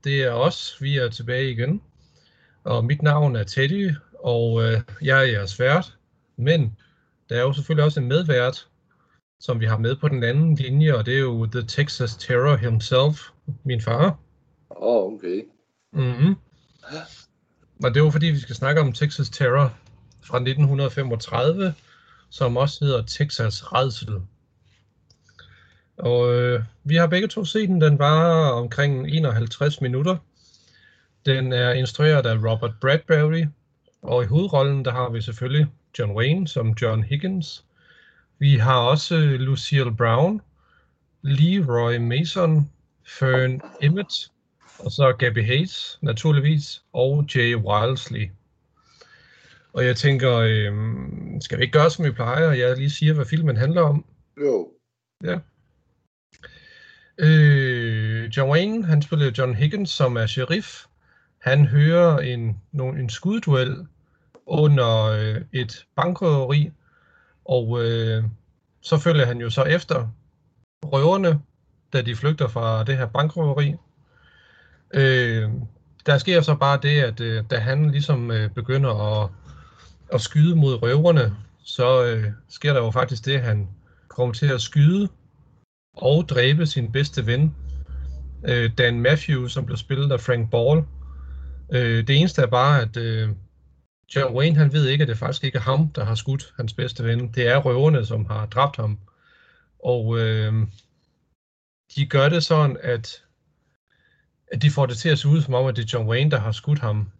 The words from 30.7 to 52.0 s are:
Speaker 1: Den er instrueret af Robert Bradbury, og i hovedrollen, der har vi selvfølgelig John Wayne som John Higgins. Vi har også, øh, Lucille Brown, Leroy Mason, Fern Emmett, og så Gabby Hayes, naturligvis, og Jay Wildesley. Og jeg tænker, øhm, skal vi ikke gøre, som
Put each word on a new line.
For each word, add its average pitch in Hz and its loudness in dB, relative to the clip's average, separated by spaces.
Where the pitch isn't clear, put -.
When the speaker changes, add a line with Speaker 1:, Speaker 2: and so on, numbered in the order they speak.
Speaker 1:
Den 131 0
er 123 0
instrueret 131 2
af 113 0
Robert 113 -2
Bradbury, 156 2
og 123 0
i 117 -2
hovedrollen, 139 0
der 127 -2
har 123 -4
vi 113 -4
selvfølgelig 127 0
John 104 -2
Wayne 147 0
som 113 -2
John 113 0
Higgins. 175 -6
Vi 143 4
har 123 2
også, 143 0
øh, 143 2
Lucille 131 -2
Brown, 127 0
Leroy 139 2
Mason, 147 0
Fern 127 0
Emmett, 175 -2
og - -10
så 135 2
Gabby 117 0
Hayes, 143 -4
naturligvis, 147 0
og 139 0
Jay 120 2
Wildesley. 110 -2
Og 127 -2
jeg 123 2
tænker, 131 2
øhm, 110 -2
skal - -10
vi 127 0
ikke 127 2
gøre, 156 6
som 160 -6